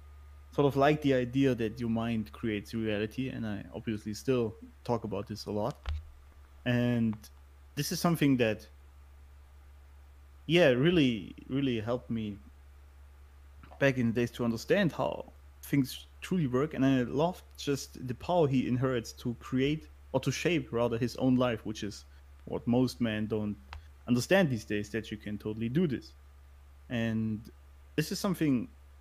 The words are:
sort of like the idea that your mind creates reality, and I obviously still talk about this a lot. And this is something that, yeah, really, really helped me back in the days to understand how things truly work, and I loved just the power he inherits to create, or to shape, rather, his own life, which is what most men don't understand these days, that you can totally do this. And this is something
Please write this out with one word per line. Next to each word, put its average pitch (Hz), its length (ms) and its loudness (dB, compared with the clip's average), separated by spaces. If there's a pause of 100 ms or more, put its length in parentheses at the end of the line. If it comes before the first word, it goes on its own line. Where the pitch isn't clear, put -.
(520)
sort 143 140 4
of 135 100 2
like 151 260 4
the 135 100 4
idea 127 420 4
that 113 240 -2
your 120 120 -2
mind 113 420 -2
creates 107 400 -4
reality, 110 560 -2
and 117 180 -6
I 104 160 -6 (120)
obviously 107 400 -6
still 120 400 0 (300)
talk 117 200 -2
about 104 220 -6
this - 180 -10
a - 60 -8
lot. 104 260 -2 (880)
And 120 500 0 (600)
this - 180 -4
is 170 80 -6
something 151 380 4
that, 110 280 2 (1800)
yeah, 165 220 6
really, 131 680 4 (160)
really 131 280 0
helped 120 300 -4
me 107 300 -4 (1400)
back 135 200 4
in 120 80 2
the 113 60 2
days 120 180 0
to - 160 -6
understand 131 460 2
how - 380 -4 (320)
things - 440 -2 (160)
truly 180 240 0
work, 127 260 0
and 135 140 0
I 135 160 4
loved 156 400 -2 (160)
just - 500 -6
the 123 60 -6
power 170 340 2
he 131 180 2
inherits 127 460 -2
to 120 260 -6
create, 143 500 -2 (240)
or 131 80 2
to 135 120 -2
shape, 165 400 0
rather, 117 240 2
his 117 200 -2
own 131 200 2
life, 123 300 0
which 107 160 -6
is 101 240 -10 (400)
what - 200 -6
most 120 360 2
men 107 240 -2
don't 107 300 -4 (520)
understand 147 400 4
these 117 160 -2
days, 104 240 -2
that 110 220 -6
you 107 80 -6
can 104 180 -8
totally 110 320 -4
do 160 180 2
this. - 260 -6 (760)
And 110 520 -2 (560)
this 156 140 -6
is 196 80 -6
something 151 500 -2 (320)